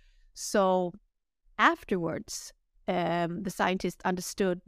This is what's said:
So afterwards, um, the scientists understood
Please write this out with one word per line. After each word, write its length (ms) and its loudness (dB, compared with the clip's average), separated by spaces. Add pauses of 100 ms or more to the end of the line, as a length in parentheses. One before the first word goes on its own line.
(340)
So 580 2 (640)
afterwards, 920 0 (340)
um, 560 0
the 80 -6
scientists 540 -2
understood 640 -2